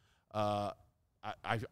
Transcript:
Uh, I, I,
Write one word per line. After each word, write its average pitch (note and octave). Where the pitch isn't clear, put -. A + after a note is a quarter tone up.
Uh, G#2
I, G#2
I, A2